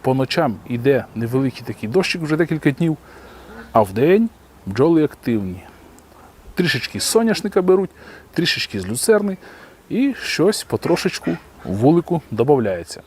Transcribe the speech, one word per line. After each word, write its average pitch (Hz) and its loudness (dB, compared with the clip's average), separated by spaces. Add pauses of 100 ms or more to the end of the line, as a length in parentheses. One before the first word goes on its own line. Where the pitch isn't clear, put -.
по 131 2
ночам 131 0 (120)
іде 120 0 (100)
невеликий 120 -2
такий - -8
дощик 180 -2
вже 156 -2
декілька 156 0
днів, 160 0 (760)
а 113 6
вдень 147 2 (380)
бджоли 151 2
активні. 101 -4 (920)
Трішечки 139 -4
з - -6
соняшника 214 0
беруть, 185 2 (440)
трішечки - -2
з 90 -8
люцерни 196 0 (520)
і 262 0
щось - 0
потрошечку - -2 (340)
в 85 -6
вулику 156 2
добавляється. 113 0